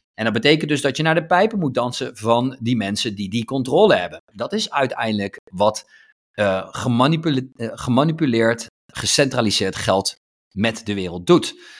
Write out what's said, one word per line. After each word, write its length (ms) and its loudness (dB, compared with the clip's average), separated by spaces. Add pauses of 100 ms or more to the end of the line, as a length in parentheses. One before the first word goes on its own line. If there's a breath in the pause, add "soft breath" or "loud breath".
(140)
En 100 -8
dat 100 0
betekent 360 2
dus 120 0
dat 160 -2
je 60 -2
naar 120 2
de 100 0
pijpen 340 2
moet 140 -2
dansen 440 -4
van 420 0
die 160 -2
mensen 400 -4
die 140 -6
die 160 -4
controle 500 4
hebben. 260 -4 (120)
Dat 200 -8
is 160 -4
uiteindelijk 680 -2 (140)
wat, 380 0 (420 soft breath)
eh, 400 0
gemanipule-, 840 0
eh, 180 -8
gemanipuleerd, 920 2 (260)
gecentraliseerd 800 0
geld 400 0 (360)
met 340 -4
de 80 -4
wereld 320 -6
doet. 300 4 (240 loud breath)